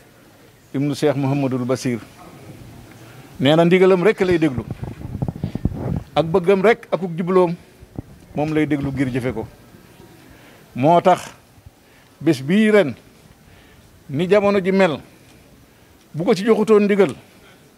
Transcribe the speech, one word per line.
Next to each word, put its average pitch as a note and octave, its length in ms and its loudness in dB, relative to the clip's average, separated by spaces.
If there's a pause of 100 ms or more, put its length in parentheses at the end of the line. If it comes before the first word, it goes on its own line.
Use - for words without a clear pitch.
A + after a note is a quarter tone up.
(760)
ibnu C#3 200 -2
Cheikh C#3+ 220 0
Mouhamadul C3+ 480 -2
Basir. B2 360 -4 (1400)
Nee C#3 140 4
na E3 100 4
ndigalam F#3 380 4
rek G#3+ 180 0
lay F3+ 180 2
déglu, C3+ 260 -2 (1500)
ak D3+ 120 0
bëggam F#3 340 0
rek G#3+ 300 0
akuk F3 260 -6
jubloom F3+ 380 0 (800)
moom D3+ 180 -4
lay D3+ 140 0
déglu C#3 240 -4
ngir C3+ 240 -4
jëfe B2+ 180 -4
ko. A2+ 140 -10 (1300)
Moo D#3 260 2
tax F3 300 0 (880)
bés C#3 220 0
bii G#3 280 2
ren F#3 240 2 (1160)
ni D3 180 -2
jamono G3+ 320 2
ji F#3+ 120 -2
mel, F#3 260 2 (1160)
bu D#3 100 -6
ko A3 100 2
ci F#3 100 -4
joxutoon G#3+ 400 4
ndigal F#3+ 300 2 (640)